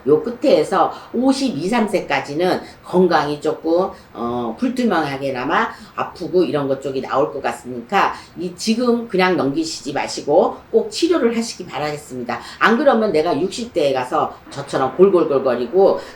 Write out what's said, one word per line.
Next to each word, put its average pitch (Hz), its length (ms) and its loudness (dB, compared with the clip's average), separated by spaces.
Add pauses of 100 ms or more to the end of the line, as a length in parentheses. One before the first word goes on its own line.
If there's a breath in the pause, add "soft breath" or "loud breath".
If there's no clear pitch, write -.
요 151 160 6
끝에서 185 680 2 (200 loud breath)
오십이, 233 560 0
삼 226 180 0
세까지는 147 720 -2 (220 loud breath)
건강이 156 580 2
조금, 170 500 0 (220 loud breath)
어, 120 460 -4
불투명하게나마 160 1120 -2 (260 loud breath)
아프고 170 460 -2
이런 139 240 0
것 139 140 -2
쪽이 135 220 -4
나올 135 300 0
것 135 100 -8
같으니까 123 720 -2 (240 loud breath)
이 175 160 -6
지금 233 520 0
그냥 185 300 2
넘기시지 139 560 -4
마시고 143 640 0 (140)
꼭 - 200 2
치료를 285 460 0
하시기 226 300 -6
바라겠습니다. 127 720 -8 (180 loud breath)
안 214 200 4
그러면 226 340 4
내가 156 260 2
육십 196 340 -4
대에 143 200 0
가서 131 420 -2 (160)
저처럼 139 460 -4
골골골거리고 147 1000 4 (180 loud breath)